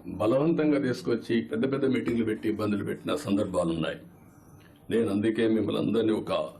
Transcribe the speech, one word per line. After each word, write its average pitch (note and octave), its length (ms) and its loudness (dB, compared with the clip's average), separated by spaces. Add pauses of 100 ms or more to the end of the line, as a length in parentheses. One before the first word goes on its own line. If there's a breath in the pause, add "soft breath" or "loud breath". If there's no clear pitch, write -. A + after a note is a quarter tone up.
బలవంతంగా C#3 720 2
తీసుకొచ్చి A#2 600 0
పెద్ద B2 320 -2
పెద్ద C3+ 120 -2
మీటింగ్లు A#2 400 0
పెట్టి A2 240 -2
ఇబ్బందులు G2+ 360 0
పెట్టిన G#2 300 -4
సందర్భాలు F2+ 580 0
ఉన్నాయి. D#2 260 -2 (920 loud breath)
నేను A2 180 2
అందుకే A2 400 2
మిమ్మల్ని G#2+ 320 2
అందరినీ A2 320 2
ఒక F2 480 -2